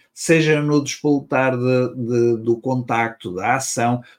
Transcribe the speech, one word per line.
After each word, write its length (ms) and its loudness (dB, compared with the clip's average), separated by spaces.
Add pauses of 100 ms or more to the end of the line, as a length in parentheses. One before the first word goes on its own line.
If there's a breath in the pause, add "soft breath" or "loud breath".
(140 soft breath)
seja 480 2
no 200 2
despoltar 760 0
de, 360 0
de, 440 0
do 180 0
contacto, 800 -4
da 220 0
ação, 460 -2 (160 loud breath)